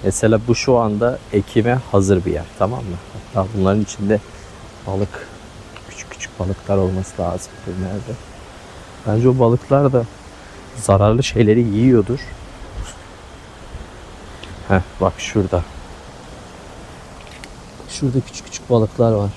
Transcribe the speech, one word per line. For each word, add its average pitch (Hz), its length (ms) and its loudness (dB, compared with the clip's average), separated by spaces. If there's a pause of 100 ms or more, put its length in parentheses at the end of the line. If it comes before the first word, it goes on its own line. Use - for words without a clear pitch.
Mesela 107 440 4
bu 120 60 4
şu 127 220 4
anda 117 420 2 (140)
ekime 113 460 2 (140)
hazır 98 320 4
bir 92 80 0
yer, 78 120 -2 (140)
tamam 113 220 0
mı? 95 160 -6 (380)
Hatta 95 220 0
bunların 98 260 4
içinde 101 380 0 (680)
balık, 98 420 -4 (600)
küçük - 220 -16
küçük - 300 -14
balıklar 98 360 -2
olması 92 460 -2
lazım. 87 300 -4 (140)
Nerede? 95 520 -6 (880)
Bence 113 220 4
o 127 100 4
balıklar 127 540 4
da 120 120 4 (720)
zararlı 107 460 4
şeyleri 110 380 4
yiyordur. 117 600 4 (2500)
Heh, 98 120 4 (200)
bak 95 180 4
şurada. 90 440 0 (2250)
Şurada 131 320 0
küçük - 260 -12
küçük - 240 -10
balıklar 113 420 4
var. 101 240 0